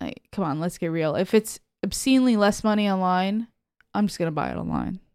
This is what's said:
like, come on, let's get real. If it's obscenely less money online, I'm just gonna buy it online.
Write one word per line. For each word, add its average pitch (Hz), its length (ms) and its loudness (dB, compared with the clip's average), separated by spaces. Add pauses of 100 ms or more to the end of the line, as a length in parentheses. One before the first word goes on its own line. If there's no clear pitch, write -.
like, - 300 -10
come 196 120 -4
on, 151 160 -2
let's 170 180 -4
get 175 100 -4
real. 160 280 0
If 185 180 0
it's - 260 2 (240)
obscenely 254 520 2
less 208 280 2
money 208 260 2
online, 190 580 0 (460)
I'm 208 140 2
just - 100 -8
gonna 165 140 0
buy 143 180 -2
it - 80 -6
online. 170 420 -4 (160)